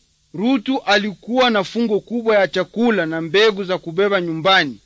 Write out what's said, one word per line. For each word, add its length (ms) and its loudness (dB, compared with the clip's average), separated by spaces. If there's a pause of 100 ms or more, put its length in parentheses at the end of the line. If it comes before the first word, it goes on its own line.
(340)
Rutu 480 -2
alikuwa 680 0
na 140 0
fungo 360 -2
kubwa 360 -2
ya 120 4
chakula 580 0
na 160 -4
mbegu 420 0
za 140 -4
kubeba 440 -2
nyumbani. 640 0